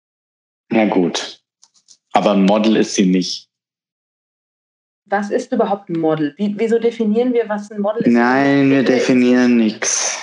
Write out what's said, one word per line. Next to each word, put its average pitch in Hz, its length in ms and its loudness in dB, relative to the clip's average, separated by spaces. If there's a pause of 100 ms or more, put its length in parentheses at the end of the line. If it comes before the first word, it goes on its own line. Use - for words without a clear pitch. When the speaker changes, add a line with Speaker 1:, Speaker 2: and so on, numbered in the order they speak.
(720)
Speaker 1:
Ja, 113 140 2
gut. 90 560 -2 (720)
Aber 104 200 2
ein 98 120 2
Model 107 320 2
ist - 180 -2
sie 101 120 2
nicht. 92 420 -4 (1600)
Speaker 2:
Was 202 220 -4
ist 254 220 -4
überhaupt 202 360 -2
ein 165 120 -4
Model? 156 360 -2
Wie, 202 220 -2
wieso 226 200 0
definieren 233 540 0
wir, 233 160 -2
was 208 220 -8
ein 208 100 -8
Model 214 220 -4
ist? 120 100 4
Speaker 1:
Nein, 135 580 2
wir 139 100 2
Speaker 2:
Bitte, 131 140 2
Speaker 1:
definieren 123 600 2
nix. - 680 -2